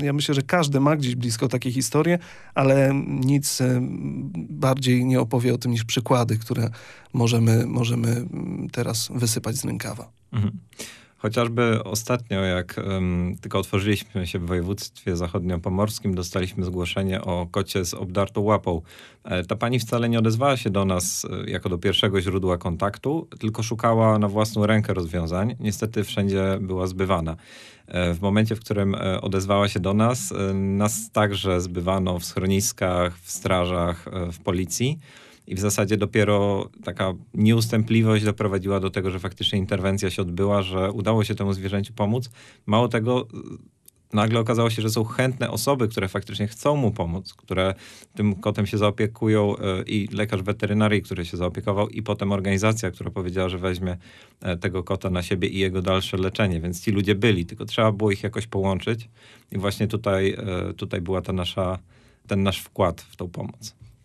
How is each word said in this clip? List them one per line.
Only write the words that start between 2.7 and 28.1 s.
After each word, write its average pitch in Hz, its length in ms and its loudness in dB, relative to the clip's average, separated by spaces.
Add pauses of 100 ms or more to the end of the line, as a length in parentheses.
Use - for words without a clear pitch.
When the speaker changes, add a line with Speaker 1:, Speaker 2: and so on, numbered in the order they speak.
Speaker 1:
nic, 139 540 2
e, 127 200 2 (680)
bardziej 131 560 2
nie 127 160 4
opowie 120 320 2
o 120 40 0
tym 123 140 -2
niż 113 120 0
przykłady, 113 540 2
które 113 320 -2 (440)
możemy, 117 520 4
możemy, 120 440 0
mm, - 600 -4
teraz 117 440 -2
wysypać 117 400 -2
z - 100 -6
rękawa. - 460 -6 (200)
Speaker 2:
Mhm. 104 280 0 (580)
Chociażby 117 680 2
ostatnio, 104 580 -2
jak, 90 380 -2
em, 90 640 0
tylko 98 180 -2
otworzyliśmy 98 680 0
się 92 120 -4
w 85 60 -4
województwie 90 680 -4
zachodniopomorskim, 92 1000 -2
dostaliśmy 90 500 -4
zgłoszenie 92 560 -2
o 87 300 -2
kocie 95 340 -2
z - 80 -6
obdartą 95 480 -2
łapą. 95 400 2 (420)
E, 90 200 -2
ta 95 120 -2
pani 120 240 0
wcale 117 300 0
nie 117 100 4
odezwała 117 380 4
się 113 120 -2
do 98 160 2
nas, 90 420 -2 (180)
e, - 40 -8
jako 92 200 -2
do 87 80 0
pierwszego 95 440 2
źródła 92 360 0
kontaktu, 98 720 -2 (120)
tylko 110 240 -2
szukała 113 560 4
na 104 80 2
własną 107 380 2
rękę 107 280 2
rozwiązań. 87 680 -2
Niestety 107 440 -2
wszędzie 98 580 0
była 92 260 -2
zbywana. 92 480 0 (520)
E, 87 260 0